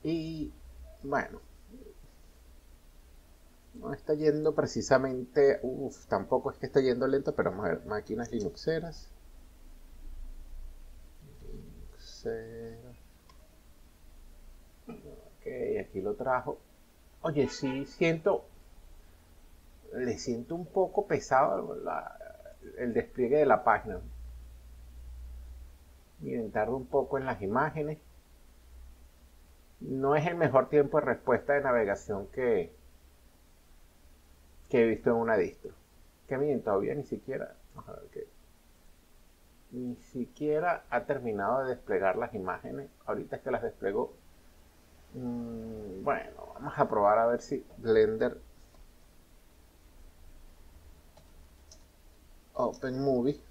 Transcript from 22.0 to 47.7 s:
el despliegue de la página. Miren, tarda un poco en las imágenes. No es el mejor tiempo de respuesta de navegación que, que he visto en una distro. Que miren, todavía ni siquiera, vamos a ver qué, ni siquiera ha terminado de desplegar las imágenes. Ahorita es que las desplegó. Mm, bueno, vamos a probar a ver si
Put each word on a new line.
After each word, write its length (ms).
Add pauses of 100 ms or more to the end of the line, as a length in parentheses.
el 160
despliegue 420
de 100
la 180
página. 360 (2250)
Miren, 300
tarda 220
un 140
poco 320
en 80
las 160
imágenes. 560 (1800)
No 320
es 120
el 80
mejor 340
tiempo 320
de 60
respuesta 480
de 80
navegación 640
que, 440 (2000)
que 140
he 40
visto 220
en 80
una 220
distro. 340 (560)
Que 80
miren, 240
todavía 340
ni 100
siquiera, 500 (200)
vamos 140
a 60
ver 180
qué, 140 (1400)
ni 260
siquiera 960
ha 160
terminado 580
de 60
desplegar 460
las 180
imágenes. 560 (160)
Ahorita 300
es 60
que 80
las 120
desplegó. 500 (1000)
Mm, 880
bueno, 520
vamos 200
a 100
probar 320
a 100
ver 120
si 240 (140)